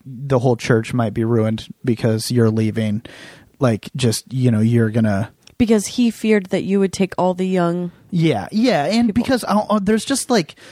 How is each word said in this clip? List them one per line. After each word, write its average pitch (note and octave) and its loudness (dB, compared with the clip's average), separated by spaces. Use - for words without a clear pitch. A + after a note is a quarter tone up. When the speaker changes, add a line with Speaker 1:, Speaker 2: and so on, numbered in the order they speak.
Speaker 1:
the C3+ -2
whole A#2+ 4
church A2+ 2
might A2+ -2
be A#2 -2
ruined A2 0
because A2 0
you're A#2 4
leaving." A2 -2
Like, A#2 0
just, B2 -2
you B2+ 2
know, G#2+ 2
you're A2+ 2
gonna G#2+ 0
Speaker 2:
Because G#3+ 2
he A#3 0
feared G#3+ 0
that F#3 -2
you G3 0
would F#3+ 0
take F#3+ -2
all F3+ 0
the F#3 -4
young F3 -2
Speaker 1:
Yeah, D3+ 0
yeah, G#3+ 0
and A3+ 2
Speaker 2:
people. A3 0
Speaker 1:
because, B3+ -2
uh, G#3 0
uh, G#3+ 0
there's G#3+ 0
just, - -4
like, G3+ 0